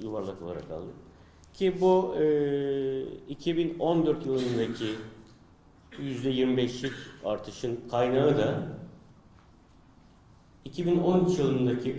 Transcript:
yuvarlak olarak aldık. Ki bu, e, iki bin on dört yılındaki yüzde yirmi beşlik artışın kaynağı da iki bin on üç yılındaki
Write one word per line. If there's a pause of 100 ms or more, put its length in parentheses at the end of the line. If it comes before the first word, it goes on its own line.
yuvarlak
olarak
aldık. (600)
Ki
bu,
e, (260)
iki
bin
on
dört
yılındaki (1160)
yüzde
yirmi
beşlik (340)
artışın (120)
kaynağı
da (2000)
iki
bin
on
üç
yılındaki